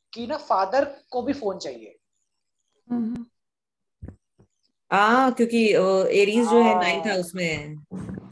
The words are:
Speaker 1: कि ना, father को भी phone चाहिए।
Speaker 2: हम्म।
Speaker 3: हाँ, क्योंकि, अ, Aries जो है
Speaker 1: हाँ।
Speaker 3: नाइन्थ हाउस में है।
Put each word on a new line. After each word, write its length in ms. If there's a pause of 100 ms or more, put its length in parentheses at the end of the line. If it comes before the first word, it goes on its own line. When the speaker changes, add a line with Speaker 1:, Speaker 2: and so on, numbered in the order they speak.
(140)
Speaker 1:
कि 120
ना, 100
father 600 (140)
को 120
भी 100
phone 260
चाहिए। 400 (920)
Speaker 2:
हम्म। 360 (1700)
Speaker 3:
हाँ, 400
क्योंकि, 400
अ, 100 (240)
Aries 420
जो 140
है 120
Speaker 1:
हाँ। 80
Speaker 3:
नाइन्थ 240
हाउस 280
में 100
है। 300 (580)